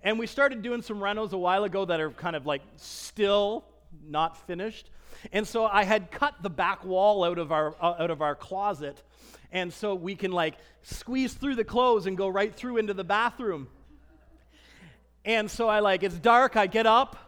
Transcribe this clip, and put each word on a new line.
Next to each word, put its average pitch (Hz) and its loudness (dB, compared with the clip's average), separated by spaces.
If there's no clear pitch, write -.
And 220 0
we 233 -4
started 262 0
doing 240 -4
some 214 -10
renos 202 -2
a 190 -4
while 185 2
ago 196 -2
that 170 0
are 156 -2
kind 165 -6
of, 143 -6
like, 143 -2
still 202 -2
not 156 -2
finished. 185 -8
And 208 -2
so 226 0
I 202 4
had 196 0
cut 285 -4
the 190 -4
back 185 -2
wall 190 4
out 170 0
of 156 -4
our, 156 0
uh, 170 0
out 170 0
of 151 -4
our 147 0
closet, 165 -6
and 180 -4
so 208 -4
we 185 -6
can, 190 -4
like, 165 0
squeeze - -4
through 269 -4
the 226 0
clothes 233 2
and 190 -4
go 196 -2
right 196 -2
through 240 -6
into 214 -2
the 185 -6
bathroom. 202 -2
And 214 0
so 226 -2
I, 214 4
like, 196 4
it's 180 -2
dark, 233 6
I 208 6
get 220 2
up 233 4